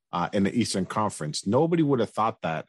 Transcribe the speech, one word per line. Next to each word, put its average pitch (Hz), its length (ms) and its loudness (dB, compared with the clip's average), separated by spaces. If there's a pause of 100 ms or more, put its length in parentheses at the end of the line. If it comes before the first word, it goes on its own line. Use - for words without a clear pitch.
(140)
uh, - 180 0
in 98 120 2
the 98 140 0
Eastern 101 280 0
Conference? 92 600 -4
Nobody 160 380 2
would 139 160 2
have 107 120 0
thought 113 320 -2
that 78 260 -4